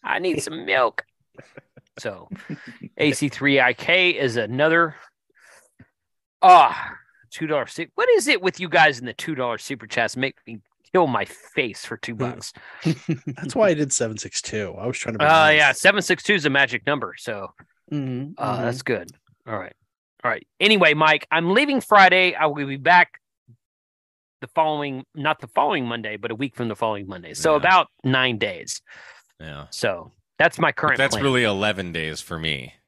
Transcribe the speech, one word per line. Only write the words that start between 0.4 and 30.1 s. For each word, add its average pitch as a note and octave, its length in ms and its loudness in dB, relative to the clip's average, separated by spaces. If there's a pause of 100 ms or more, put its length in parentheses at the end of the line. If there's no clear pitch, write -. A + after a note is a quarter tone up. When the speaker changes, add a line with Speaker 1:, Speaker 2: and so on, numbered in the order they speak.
Speaker 1:
some E3 220 -12
milk. C3+ 400 0 (340)
Speaker 2:
<laughs> - 60 -20 (540)
Speaker 1:
So F#2+ 300 -12 (720)
A D3+ 140 2
C C#3 180 -2
three C#3 280 0
I B2 140 4
K F3+ 380 0
is C3 260 -2
another, D3+ 600 2 (1500)
ah, E3+ 480 8 (400)
two - 160 -10
dollar D3 200 -2
su-, - 280 -12
what B4 160 0
is F#4+ 180 4
it A3 140 0
with F#3 180 -2
you F#3 80 -8
guys D#3 300 4
in B2 80 -12
the A2+ 80 -10
two - 200 -8
dollar B2 220 -4
super A2+ 300 -12
chats? A2 280 -2
Make C3 220 -4 (100)
me A2+ 120 -16 (340)
kill F3+ 140 4
my A2+ 180 -2
face - 640 -8
for - 100 -10
two - 160 -12
Speaker 3:
Hmm. A2 60 -12
Speaker 1:
bucks. B2 340 -8 (320)
Speaker 3:
<laughs> - 440 -4
That's C#3+ 280 -10
why G#3+ 140 4
I E3+ 40 2
did D3 200 -4
seven A2 240 -4
six - 240 -10
two. G2+ 360 -8
I G2 80 -8
was B2 120 -6
trying - 160 -8
to G#2+ 60 2
be D3+ 40 6
Speaker 1:
Uh, D3 40 6
Speaker 3:
nice. D#3 280 6
Speaker 1:
yeah, C#3+ 160 6
seven G3 300 4
six - 200 0
two G#3 120 0
is D#3+ 100 -2
a D3 60 2
magic C3+ 360 0
number. C#3 300 -4
So, G2+ 380 -12 (360)
Speaker 4:
Mm-hmm, C#3 460 -8
Speaker 1:
uh, A2 200 -6
Speaker 4:
mm-hmm. - 80 -6
Speaker 1:
that's B2+ 180 -4
good. F#2+ 280 -6 (380)
All A2 100 -8
right. - 140 -14 (500)
All B2 80 -2
right. - 160 -8 (140)
Anyway, F#3 320 4
Mike, D3+ 380 2
I'm E3 240 0
leaving C4+ 260 0
Friday. F#3 540 6
I D#3 100 -2
will D3 220 -2
be C3+ 100 -6
back E3+ 440 4 (1200)
the C3 60 -16
following, D3 680 -2
not D3+ 260 -2
the - 60 -16
following C3+ 400 0
Monday, A2 320 -6
but A2+ 120 -8
a A2+ 40 -6
week B2+ 220 -8
from A#2+ 120 -4
the G#2 80 -6
following G#2 300 -4
Monday. G2+ 260 -14
So D#3 200 0
Speaker 2:
Yeah. D3+ 40 4
Speaker 1:
about F3 300 4 (180)
nine B2+ 320 0
days. G2+ 460 -8 (580)
Speaker 2:
Yeah. D2 300 -16
Speaker 1:
So F#2+ 420 -6 (260)